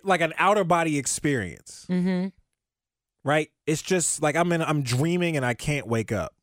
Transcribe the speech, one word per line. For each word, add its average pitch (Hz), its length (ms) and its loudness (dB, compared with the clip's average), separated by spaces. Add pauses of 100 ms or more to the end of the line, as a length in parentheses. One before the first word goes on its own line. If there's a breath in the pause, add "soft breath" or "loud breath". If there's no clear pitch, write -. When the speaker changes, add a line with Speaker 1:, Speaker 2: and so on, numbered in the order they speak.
Speaker 1:
like 185 180 2
an 160 160 0
outer 196 260 4
body 165 340 2
experience. 127 920 -4
Speaker 2:
Mm-hmm. 180 380 0 (960)
Speaker 1:
Right? 151 240 0 (160)
It's 151 160 -2
just - 400 -2
like 151 140 2
I'm 175 160 2
in, 165 100 0
I'm 151 200 0
dreaming 160 540 0
and 135 80 0
I 123 80 0
can't 143 340 -4
wake 113 260 -2
up. 90 200 -4 (100)